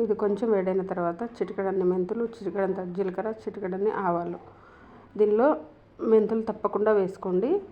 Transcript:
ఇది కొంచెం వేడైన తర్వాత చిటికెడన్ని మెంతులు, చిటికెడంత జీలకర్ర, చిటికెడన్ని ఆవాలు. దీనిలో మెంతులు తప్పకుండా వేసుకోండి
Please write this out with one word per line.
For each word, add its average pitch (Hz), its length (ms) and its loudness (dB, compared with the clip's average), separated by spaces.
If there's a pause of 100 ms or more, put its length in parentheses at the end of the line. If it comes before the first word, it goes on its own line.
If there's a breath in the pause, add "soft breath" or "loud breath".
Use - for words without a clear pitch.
ఇది 208 200 2
కొంచెం 208 320 0
వేడైన 185 360 0
తర్వాత 175 300 -2 (160)
చిటికెడన్ని 190 560 -2
మెంతులు, 196 320 -2 (100)
చిటికెడంత 190 480 -2 (140)
జీలకర్ర, 190 340 -2 (140)
చిటికెడన్ని 202 480 -2 (100)
ఆవాలు. 175 380 -2 (800 loud breath)
దీనిలో 214 280 6 (640)
మెంతులు 220 380 4
తప్పకుండా 208 500 2
వేసుకోండి 190 500 0 (200)